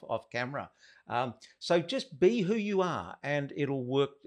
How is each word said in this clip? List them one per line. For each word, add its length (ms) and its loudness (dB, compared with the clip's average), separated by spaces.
off 280 -4
camera. 380 -6
Um, 260 -2
so 220 4
just 380 -4
be 220 6
who 140 2
you 260 0
are 420 -2
and 340 -2
it'll 280 0
work, 260 2